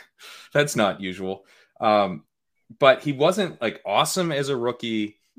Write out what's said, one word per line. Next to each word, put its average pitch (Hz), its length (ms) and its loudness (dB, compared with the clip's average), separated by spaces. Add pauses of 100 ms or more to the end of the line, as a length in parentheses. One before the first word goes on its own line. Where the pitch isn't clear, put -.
(240)
<laughs> - 300 -20
that's 147 240 0
not 98 240 0
usual. 95 440 -8 (360)
Um, 101 420 2 (560)
but 135 240 6
he 147 80 -2
wasn't, 165 500 0
like, 113 240 -6
awesome 156 460 0
as 139 180 -4
a 143 60 -2
rookie. 117 640 -4 (200)